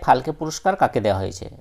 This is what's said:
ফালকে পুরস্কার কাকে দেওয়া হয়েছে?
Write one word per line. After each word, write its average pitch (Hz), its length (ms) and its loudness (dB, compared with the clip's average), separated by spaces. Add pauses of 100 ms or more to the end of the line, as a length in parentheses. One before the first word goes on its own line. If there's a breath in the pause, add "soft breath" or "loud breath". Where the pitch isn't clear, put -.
ফালকে 131 300 2
পুরস্কার 156 440 -2
কাকে 127 240 2
দেওয়া 101 180 2
হয়েছে? 98 320 -6 (100)